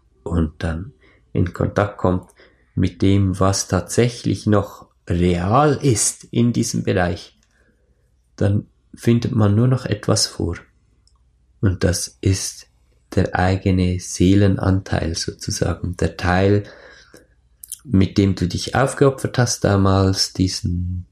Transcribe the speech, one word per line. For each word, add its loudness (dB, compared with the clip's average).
und -2
dann -8
in -2
Kontakt -2
kommt -2
mit -2
dem, 2
was 0
tatsächlich -2
noch -2
real 2
ist -2
in 0
diesem -2
Bereich, -2
dann 0
findet 0
man 2
nur 2
noch 0
etwas 0
vor. -6
Und 0
das -4
ist -4
der 0
eigene 0
Seelenanteil 2
sozusagen, -6
der -4
Teil, 2
mit 2
dem 4
du -2
dich -6
aufgeopfert 0
hast 0
damals, 2
diesen, -4